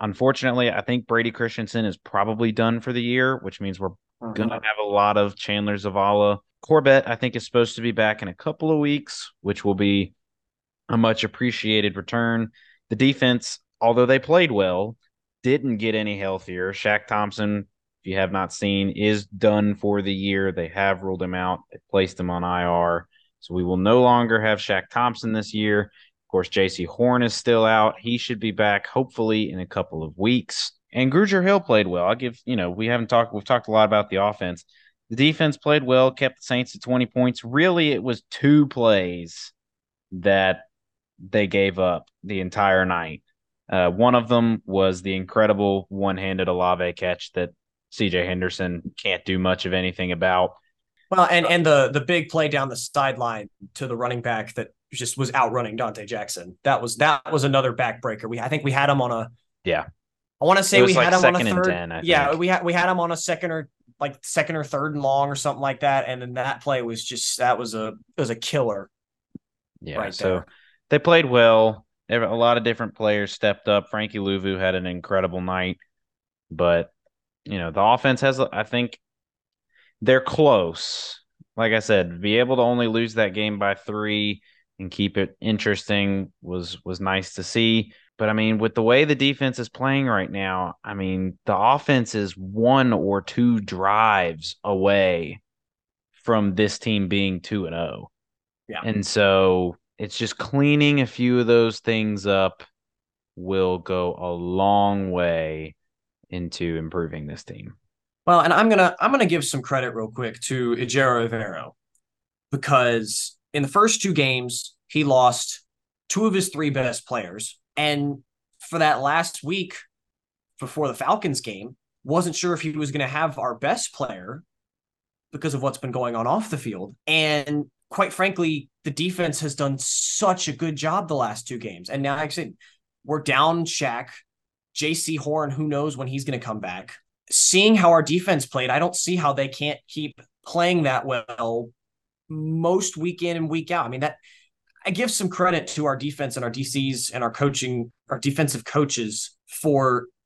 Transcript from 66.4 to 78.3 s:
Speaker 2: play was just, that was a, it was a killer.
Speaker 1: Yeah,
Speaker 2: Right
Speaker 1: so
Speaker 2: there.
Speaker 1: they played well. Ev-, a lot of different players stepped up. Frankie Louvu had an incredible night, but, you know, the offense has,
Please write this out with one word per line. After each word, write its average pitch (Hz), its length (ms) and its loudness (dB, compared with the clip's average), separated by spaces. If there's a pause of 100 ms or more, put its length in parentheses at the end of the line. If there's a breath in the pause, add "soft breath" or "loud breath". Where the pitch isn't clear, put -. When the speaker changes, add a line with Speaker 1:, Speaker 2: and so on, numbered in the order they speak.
Speaker 2:
play 131 180 0
was 113 240 -8
just, - 320 -6
that 127 220 2
was 113 160 -8
a, 110 140 -4
it - 300 -12
was 123 120 -2
a 113 40 -2
killer. 113 540 -4 (920)
Speaker 1:
Yeah, 78 160 -10
Speaker 2:
Right 101 180 -6
Speaker 1:
so - 140 -2
Speaker 2:
there. 90 160 -2 (440 soft breath)
Speaker 1:
they 147 80 4
played 170 280 4
well. 113 600 6 (240)
Ev-, 117 140 2
a 101 100 -2
lot 117 240 4
of 117 60 -2
different 113 320 -2
players 104 360 0
stepped - 360 -2
up. 101 220 2
Frankie 107 280 -6
Louvu 98 400 -2
had 92 160 0
an 92 140 -4
incredible 90 540 -2
night, 92 360 -2 (720)
but, 85 420 2 (540)
you 98 140 -6
know, 85 100 -6
the 82 120 0
offense 123 400 4
has, 135 180 2